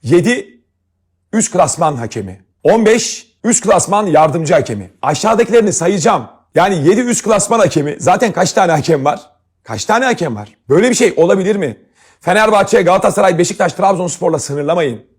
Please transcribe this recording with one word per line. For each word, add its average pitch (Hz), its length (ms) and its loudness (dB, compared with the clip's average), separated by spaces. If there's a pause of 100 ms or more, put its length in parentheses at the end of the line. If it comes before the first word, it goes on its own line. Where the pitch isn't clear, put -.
Yedi 175 580 0 (720)
üst 214 200 -2
klasman 160 420 -2
hakemi, 101 500 -10 (180)
on 214 220 4
beş - 460 -2 (120)
üst 226 200 0
klasman 202 420 0
yardımcı 160 480 2
hakemi. 110 380 -2 (100)
Aşağıdakilerini 220 720 0
sayacağım. 175 540 0 (280)
Yani 175 320 2
yedi 208 140 4
üst 240 220 -2
klasman 220 360 0
hakemi. 151 400 0
Zaten 202 320 0
kaç 175 220 -2
tane 185 180 2
hakem 147 340 0
var? 143 160 -2 (420)
Kaç 107 220 -10
tane 233 200 0
hakem 175 300 -2
var? 104 220 -16 (120)
Böyle 185 200 4
bir 240 60 0
şey 220 220 0
olabilir 190 380 2
mi? 156 220 -6 (420)
Fenerbahçe, 208 640 2
Galatasaray, 185 560 2
Beşiktaş, 175 360 -2
Trabzonspor'la 185 680 -2
sınırlamayın. 143 600 -4 (180)